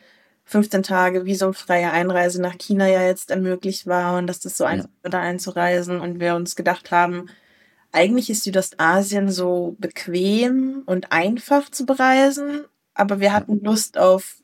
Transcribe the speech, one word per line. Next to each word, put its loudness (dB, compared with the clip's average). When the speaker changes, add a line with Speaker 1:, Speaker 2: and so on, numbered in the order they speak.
Speaker 1:
fünfzehn 0
Tage 0
visumfreie 0
Einreise 0
nach -4
China 0
ja 4
jetzt -2
ermöglicht -4
war 0
und -2
dass -8
das -10
so -2
Speaker 2:
Ja. 0
Speaker 1:
einfach -4
war, -10
da -2
einzureisen -2
und -8
wir 0
uns -6
gedacht -4
haben, 0
eigentlich 2
ist -4
Südostasien 0
so -2
bequem -2
und -4
einfach 0
zu -8
bereisen, 2
aber 0
wir 4
Speaker 2:
Ja. -
Speaker 1:
hatten 0
Lust -2
auf 4